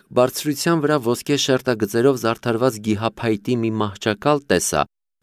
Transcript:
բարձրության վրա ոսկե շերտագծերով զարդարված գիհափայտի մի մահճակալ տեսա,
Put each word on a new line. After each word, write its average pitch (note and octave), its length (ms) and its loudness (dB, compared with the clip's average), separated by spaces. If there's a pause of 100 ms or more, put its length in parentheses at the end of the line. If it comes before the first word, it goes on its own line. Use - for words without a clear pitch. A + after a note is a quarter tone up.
բարձրության D3 720 0
վրա D3 200 2
ոսկե A#2+ 380 0
շերտագծերով A#2+ 800 2
զարդարված A2+ 640 0
գիհափայտի A2 760 -2
մի A2+ 180 -2
մահճակալ G#2+ 720 -2
տեսա, E2 380 0 (420)